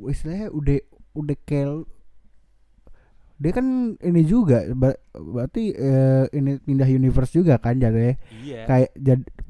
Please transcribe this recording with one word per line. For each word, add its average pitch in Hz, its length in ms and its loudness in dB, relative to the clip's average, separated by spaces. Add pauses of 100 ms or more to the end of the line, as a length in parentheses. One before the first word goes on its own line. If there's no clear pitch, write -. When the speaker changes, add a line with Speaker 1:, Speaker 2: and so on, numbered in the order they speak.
Speaker 1:
istilahnya 156 480 -8
udah, 143 300 0 (340)
udah 147 280 -6
kayak, 147 440 -6 (1500)
dia 151 160 -2
kan 254 140 -2 (300)
ini 175 260 2
juga, 156 460 2
ber-, 131 400 0
berarti, 120 640 -6
eh, 135 580 2
ini 139 300 -2
pindah 135 260 0
universe 131 460 2
juga 165 240 4
kan 117 180 -2
jadinya. 120 400 2 (220)
Speaker 2:
Iya. 120 300 -14
Speaker 1:
Kayak 131 300 4
jad-, 131 320 0 (220)